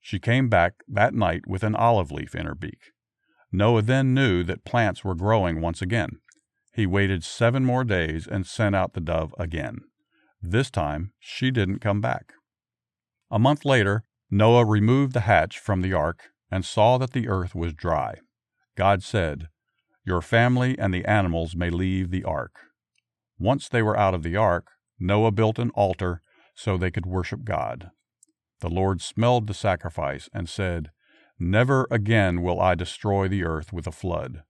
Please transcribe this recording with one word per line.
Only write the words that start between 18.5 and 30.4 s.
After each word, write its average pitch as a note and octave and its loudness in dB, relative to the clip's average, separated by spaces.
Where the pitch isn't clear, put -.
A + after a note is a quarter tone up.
God F#2+ 2
said, D#2+ -4
"Your F2+ -2
family B2 2
and F#2+ -2
the F2+ -4
animals E2+ 0
may F2 -2
leave F#2 -2
the F#2 -4
ark." D2 -6
Once B2+ -2
they A#2 0
were G#2+ 0
out F#2+ 2
of E2+ -4
the E2 -4
ark, F#2 0
Noah G#2+ 2
built G#2+ 2
an A#2+ -2
altar F#2 -2
so F#2+ -2
they F2 -2
could F2+ -6
worship F2+ -6
God. D#2 -6
The E2+ -6
Lord F#2 0
smelled A#2 0
the G2 -6
sacrifice D2+ -4
and F2+ -8